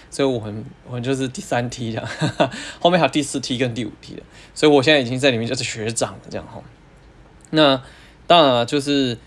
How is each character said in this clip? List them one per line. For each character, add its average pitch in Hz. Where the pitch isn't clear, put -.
所 139
以 -
我 123
们， 107
我 127
们 123
就 131
是 131
第 131
三 123
梯 117
这 110
样， 113
<laughs> 127
后 175
面 180
还 151
有 131
第 147
四 -
梯 127
跟 120
第 113
五 -
梯 -
的， -
所 -
以 147
我 139
现 151
在 147
已 127
经 123
在 135
里 117
面 117
就 123
是 127
学 113
长 113
了 -
这 104
样 85
吼。 -
那 143
当 170
然 143
了， 120
就 147
是 135